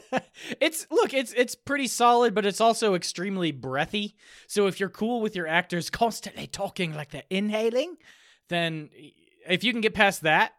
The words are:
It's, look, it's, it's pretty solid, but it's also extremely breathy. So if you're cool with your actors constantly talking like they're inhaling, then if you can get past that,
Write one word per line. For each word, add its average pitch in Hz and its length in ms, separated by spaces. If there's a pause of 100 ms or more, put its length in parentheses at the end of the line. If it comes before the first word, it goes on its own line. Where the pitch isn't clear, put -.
(600)
It's, 320 300
look, 339 220
it's, 269 200
it's 240 240
pretty 277 320
solid, 240 460
but 202 120
it's 202 140
also 220 340
extremely 180 560
breathy. 143 640 (320)
So 202 220
if 180 100
you're 196 100
cool 226 320
with 214 140
your 175 140
actors 170 420
constantly - 560
talking 180 480
like 151 160
they're 139 180
inhaling, 226 680 (520)
then 165 400 (600)
if 180 160
you 247 80
can 233 80
get 214 140
past 202 280
that, 160 360